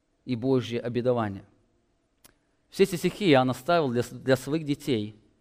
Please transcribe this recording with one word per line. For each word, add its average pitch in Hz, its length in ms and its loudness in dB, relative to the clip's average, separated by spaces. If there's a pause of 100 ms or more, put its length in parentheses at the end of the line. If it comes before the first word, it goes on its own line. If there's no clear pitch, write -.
(240)
и 127 120 -4
Божье 117 440 0
обетование. 117 640 -2 (1300)
Все - 140 4
эти 190 120 -4
стихи 180 340 0
Иоанн 131 200 6
оставил 151 400 0
для 120 120 0
с-, - 80 -4
для 127 260 0
своих 151 280 -4
детей, 127 560 -4 (200)